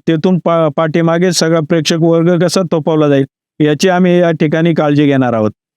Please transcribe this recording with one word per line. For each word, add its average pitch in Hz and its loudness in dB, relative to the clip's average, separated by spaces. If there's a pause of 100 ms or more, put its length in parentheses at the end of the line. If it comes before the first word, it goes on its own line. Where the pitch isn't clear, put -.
तेथून 165 0
पा-, 165 0
पाठीमागे 165 0
सगळा 165 0
प्रेक्षक 160 -2
वर्ग 165 2
कसा 180 0 (100)
थोपवला 156 0
जाईल, 139 2 (340)
याची 151 0
आम्ही 180 2
या 170 2
ठिकाणी 165 0
काळजी 147 0
घेणार 131 0
आहोत. 107 -2 (260)